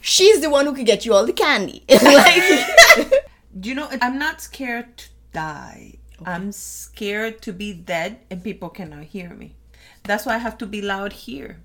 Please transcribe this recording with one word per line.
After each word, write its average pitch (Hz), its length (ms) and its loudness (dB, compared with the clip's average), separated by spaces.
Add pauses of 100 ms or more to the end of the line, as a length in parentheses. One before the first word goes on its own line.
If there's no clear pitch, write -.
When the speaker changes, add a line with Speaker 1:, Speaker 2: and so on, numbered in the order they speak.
Speaker 1:
She's 392 380 4
the 302 120 -2
one 277 160 2
who 285 80 -6
could 254 100 -6
get 208 200 0
you 226 80 0
all 202 120 4
the 359 80 -4
candy." 269 520 -2
<laughs> - 40 -20
Like 285 540 8 (540)
Speaker 2:
<laughs> - 640 -4
Do 196 100 -12
you 262 60 -8
know, 294 120 -8 (140)
I'm 262 180 -4
not 320 220 -6
scared 240 560 -12
to - 80 -20 (280)
die. 147 600 -12 (280)
Speaker 1:
Okay. 175 100 -12
Speaker 2:
I'm 190 200 -10
scared 220 920 -10
to 214 100 -12
be 202 200 -12
dead 175 460 -10 (100)
and 180 140 -14
people 185 260 -12
cannot 151 360 -18
hear 175 280 -16
me. - 220 -20 (480)
That's 208 220 -4
why 233 100 -4
I - 20 -6
have 220 220 -8
to 233 60 -10
be 202 160 -10
loud 202 320 -8
here. 175 520 -18